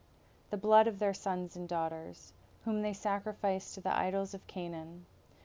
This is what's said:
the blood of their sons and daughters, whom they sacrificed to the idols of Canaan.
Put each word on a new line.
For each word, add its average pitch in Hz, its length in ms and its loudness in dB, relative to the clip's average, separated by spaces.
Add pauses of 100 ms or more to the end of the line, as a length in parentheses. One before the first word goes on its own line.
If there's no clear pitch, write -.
(500)
the 208 80 -2
blood 214 300 8
of 202 100 -2
their 202 160 2
sons 180 440 -2
and 175 120 -6
daughters, 165 640 -4 (300)
whom 214 180 0
they 208 120 0
sacrificed 202 840 -2
to 190 60 -10
the 185 140 0
idols 190 380 0
of 190 140 -10
Canaan. 170 580 -8 (400)